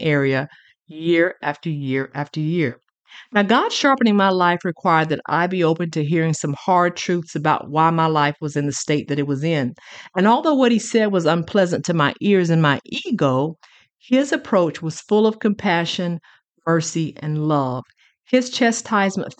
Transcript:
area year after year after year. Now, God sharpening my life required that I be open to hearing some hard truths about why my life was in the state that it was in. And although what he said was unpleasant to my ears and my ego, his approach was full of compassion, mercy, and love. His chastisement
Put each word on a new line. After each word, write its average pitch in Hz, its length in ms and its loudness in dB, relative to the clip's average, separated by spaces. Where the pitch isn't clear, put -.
area 139 480 0
year 165 540 0
after 151 280 -6
year 135 420 -4
after 147 280 -8
year. 156 400 -2
Now, 208 120 2
God 254 280 2
sharpening 269 440 2
my 196 140 4
life 180 340 0
required 165 460 0
that 151 160 -4
I 165 200 0
be 180 180 0
open 165 280 0
to 156 120 -2
hearing 160 300 0
some 143 240 -6
hard 175 380 0
truths 175 380 -6
about 156 360 -2
why 160 200 2
my 165 160 2
life 151 340 0
was 147 160 -6
in 143 100 -2
the 143 60 -2
state - 360 -4
that 143 100 -2
it 143 80 -2
was 143 160 -4
in. 151 320 -2
And 185 100 2
although 311 280 4
what 254 180 4
he 226 60 2
said 214 340 0
was 180 120 2
unpleasant 170 600 0
to 175 80 -2
my 147 260 2
ears 185 300 4
and 165 100 4
my 147 240 2
ego, 156 720 -2
his 262 340 0
approach 180 500 0
was 160 180 -8
full 214 260 2
of 220 140 -2
compassion, 175 800 -2
mercy, 165 520 -2
and 151 300 -4
love. 131 360 -2
His 254 260 0
chastisement 208 880 -2